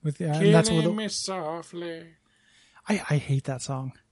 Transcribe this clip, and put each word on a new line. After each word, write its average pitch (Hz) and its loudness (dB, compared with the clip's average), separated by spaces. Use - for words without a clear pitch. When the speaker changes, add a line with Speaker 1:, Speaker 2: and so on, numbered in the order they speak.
Speaker 1:
With, 151 -4
uh, 175 -6
and 160 4
that's 165 6
Speaker 2:
Killing 165 4
Speaker 1:
with 175 2
Speaker 2:
me 214 -4
softly. 170 -8
Speaker 1:
I, 208 0
I 147 2
hate 139 -2
that 131 -8
song. 131 -8